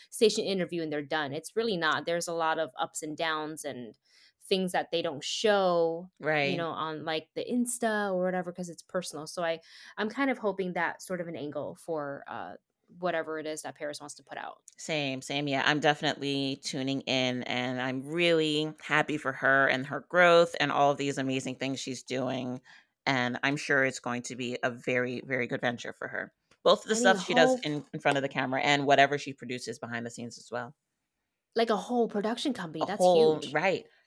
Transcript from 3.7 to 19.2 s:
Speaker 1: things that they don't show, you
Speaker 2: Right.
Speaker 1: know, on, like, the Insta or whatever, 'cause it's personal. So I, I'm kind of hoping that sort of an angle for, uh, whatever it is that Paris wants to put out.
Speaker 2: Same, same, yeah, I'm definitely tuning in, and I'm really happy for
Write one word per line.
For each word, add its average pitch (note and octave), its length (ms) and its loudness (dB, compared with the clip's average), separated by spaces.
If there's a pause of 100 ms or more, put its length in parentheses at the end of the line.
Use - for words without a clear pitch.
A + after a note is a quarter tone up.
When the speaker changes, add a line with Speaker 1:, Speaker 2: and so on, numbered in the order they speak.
Speaker 1:
things F#3 260 0
that D#3 180 0
they E3+ 100 0
don't D#3 220 -4
show, F3+ 880 2 (320)
you C#3 120 0
Speaker 2:
Right. - 20 -2
Speaker 1:
know, E3 120 -2
on, D#3 360 -6
like, D#3+ 300 -4
the D#3 100 -4
Insta A3 680 -2
or F3+ 100 0
whatever, F3+ 300 -2
'cause F3+ 160 -8
it's D#3+ 140 -16
personal. D#3 440 -6
So F3 160 -6
I, E3 180 -2 (360)
I'm G#3 120 -2
kind C4+ 200 0
of B3 80 0
hoping F#3+ 360 -2
that E3+ 280 -2
sort F3+ 200 -6
of E3+ 60 -8
an E3 80 -8
angle C#3+ 400 -8
for, C#3+ 520 -6
uh, F#2+ 280 -10 (440)
whatever D#3+ 400 -4
it D3+ 80 -8
is D#3 160 -8
that C#3+ 120 -10
Paris D3 240 -8
wants D3 160 -14
to C#3 80 -20
put - 140 -14
out. - 240 -12 (160)
Speaker 2:
Same, C#3 440 -4
same, C#3+ 260 -2
yeah, C3+ 180 2
I'm D3 140 4
definitely C#3 840 0
tuning C3+ 380 -2
in, B2+ 420 0
and B2 380 -4
I'm C3 220 -4
really D#3 760 2
happy D3 360 0
for C3+ 140 -4